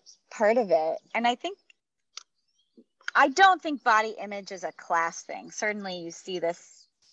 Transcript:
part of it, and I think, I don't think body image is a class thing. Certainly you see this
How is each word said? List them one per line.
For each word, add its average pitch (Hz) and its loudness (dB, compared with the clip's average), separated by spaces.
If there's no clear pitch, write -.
part 226 2
of 214 2
it, 160 2
and 233 0
I 247 2
think, 359 -10
I 277 6
don't 370 6
think 294 -6
body 220 2
image 202 -10
is 175 -10
a 160 -8
class 165 -4
thing. - -14
Certainly 202 -6
you 165 -12
see 180 -10
this - -6